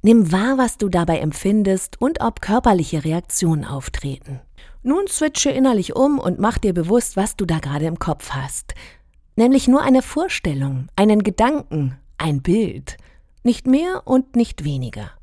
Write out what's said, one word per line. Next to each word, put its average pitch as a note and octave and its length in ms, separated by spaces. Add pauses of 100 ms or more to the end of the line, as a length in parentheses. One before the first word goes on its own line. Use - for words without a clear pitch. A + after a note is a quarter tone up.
Nimm G#3 300
wahr, A#3 260
was B3 200
du G3+ 120
dabei E3+ 300
empfindest F#3+ 800
und D4+ 200
ob - 200
körperliche F#3 640
Reaktionen D#3+ 600
auftreten. C#3 760 (440)
Nun F4 240
switche D4+ 440
innerlich B3+ 440
um C#4 220
und F3+ 220
mach G#3+ 180
dir G3 160
bewusst, F3 420
was G#3+ 200
du G3 100
da D#3+ 140
gerade D3 260
im D#3+ 140
Kopf - 320
hast. C3+ 420 (640)
Nämlich B3+ 320
nur C#4 140
eine C4 200
Vorstellung, C#3 960
einen G#3+ 280
Gedanken, F#3+ 760 (200)
ein D3 240
Bild. E3+ 560 (460)
Nicht A#3+ 240
mehr E4 380
und C4 300
nicht A3+ 280
weniger. B2 480 (120)